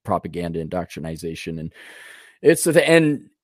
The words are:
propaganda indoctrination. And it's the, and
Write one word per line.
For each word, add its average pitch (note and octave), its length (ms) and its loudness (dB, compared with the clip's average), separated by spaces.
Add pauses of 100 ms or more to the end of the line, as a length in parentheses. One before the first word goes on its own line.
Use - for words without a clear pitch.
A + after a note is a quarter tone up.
propaganda E2+ 560 -6
indoctrination. E2 1000 -10
And D#2+ 140 -12 (680)
it's D#3+ 220 4
the, D#3 260 4
and D#3 400 2 (140)